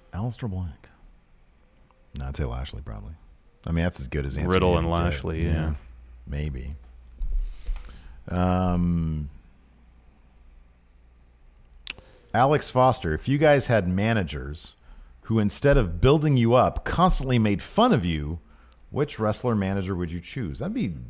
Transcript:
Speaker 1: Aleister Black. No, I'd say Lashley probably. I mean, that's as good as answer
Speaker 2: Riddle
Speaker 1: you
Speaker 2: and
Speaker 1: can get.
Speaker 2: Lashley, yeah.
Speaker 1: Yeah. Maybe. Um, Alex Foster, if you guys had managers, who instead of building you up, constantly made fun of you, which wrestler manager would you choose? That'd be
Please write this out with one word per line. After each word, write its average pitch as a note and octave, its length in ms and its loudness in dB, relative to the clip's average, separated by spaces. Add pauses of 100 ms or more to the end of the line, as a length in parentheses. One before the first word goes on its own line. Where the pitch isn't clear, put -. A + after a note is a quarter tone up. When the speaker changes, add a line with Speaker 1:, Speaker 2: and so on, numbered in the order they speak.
(140)
Speaker 1:
Aleister A2+ 340 -8
Black. F#2 420 -8 (1200)
No, C2+ 120 -10
I'd C2+ 120 -8
say C#2 80 -2
Lashley B1 380 -8
probably. - 300 -14 (520)
I E2 60 -4
mean, E2+ 120 2
that's F2 160 -2
as C2 80 -8
good C#2 200 -4
as C#2 100 -6
answer D2+ 140 -2
Speaker 2:
Riddle F#2 220 4
Speaker 1:
you E2+ 40 4
Speaker 2:
and E2 100 2
Speaker 1:
can E2+ 80 0
get. E2+ 100 2
Speaker 2:
Lashley, D#2+ 400 -2
yeah. E2 80 0
Speaker 1:
Yeah. D#2 200 -2 (540)
Maybe. C#2 480 -6 (1500)
Um, F2 1000 0 (3000)
Alex C3+ 360 4
Foster, B2+ 440 2
if - 140 -4
you C#3 100 0
guys D3 300 4
had G#2 200 2
managers, F2+ 840 -2 (580)
who A2 80 4
instead C#3 380 4
of E2+ 240 0
building D3 340 4
you A#2 200 4
up, G#2+ 280 4
constantly C3+ 560 2
made G#2 220 2
fun A#3 320 2
of A2+ 100 2
you, D#2+ 360 -2 (500)
which - 280 -4
wrestler A2 380 0
manager G2 400 -2
would F2 160 -4
you F2 80 -6
choose? E2+ 400 -8
That'd F#3 140 -6
be D#3 200 -4 (160)